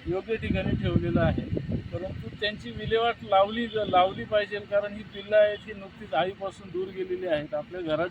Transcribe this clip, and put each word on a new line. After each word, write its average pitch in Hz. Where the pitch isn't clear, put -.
योग्य 190
ठिकाणी 190
ठेवलेलं 170
आहे. -
परंतु 185
त्यांची 214
विल्हेवाट 220
लावली 214
ज-, 214
लावली 190
पाहिजे, 208
कारण 202
ही 214
पिल्लं 202
आहेत, 208
ही 214
नुकतीच 196
आईपासून 190
दूर 359
गेलेली 185
आहेत. 151
आपल्या 156
घरात 160